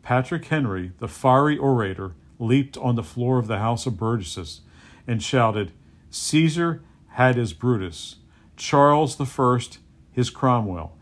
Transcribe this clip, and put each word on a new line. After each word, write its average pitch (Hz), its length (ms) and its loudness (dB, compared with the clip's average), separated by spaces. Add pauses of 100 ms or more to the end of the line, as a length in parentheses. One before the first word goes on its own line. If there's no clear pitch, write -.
Patrick 131 440 -2
Henry, 95 520 -2
the 117 100 -8
fiery 143 500 4
orator, 98 560 -2 (240)
leaped 131 380 0
on 123 200 -2
the 113 60 -4
floor 123 360 -2
of 113 80 -2
the 107 120 -4
House 113 280 -2
of 113 100 -4
Burgesses 95 640 -6 (460)
and 98 160 -4
shouted, 107 500 0 (380)
"Caesar 165 720 0 (260)
had 127 280 2
his 120 160 -2
Brutus, 98 640 -4 (400)
Charles 147 600 4
the 139 100 -4
First 127 520 0 (340)
his 123 180 -2
Cromwell, 101 720 -2